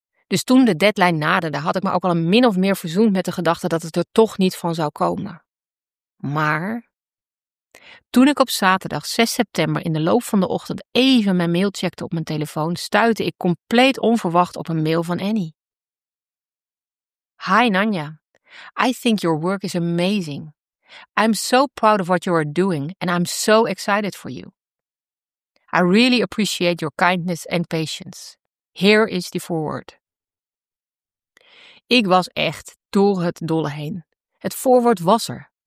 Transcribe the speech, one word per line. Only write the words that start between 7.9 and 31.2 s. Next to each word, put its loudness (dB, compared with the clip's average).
toen 6
ik 0
op 2
zaterdag -2
zes -2
september -2
in -4
de -2
loop 0
van 0
de 0
ochtend -6
even 2
mijn 0
mail 0
checkte -6
op -8
mijn -4
telefoon, -4
stuitte 0
ik -4
compleet 2
onverwacht 2
op -10
een -2
mail 0
van -4
Annie. -4
"Hi 2
Nanja, -2
I 0
think 0
your 0
work -4
is -6
amazing. -2
I'm 4
so 2
proud 0
of -4
what 0
you 0
are -2
doing -2
and -4
I'm 0
so 2
excited -4
for -14
you. -14
I -4
really 4
appreciate -2
your -6
kindness -2
and -2
patience. -8
Here 2
is -6
the -6
foreword." -8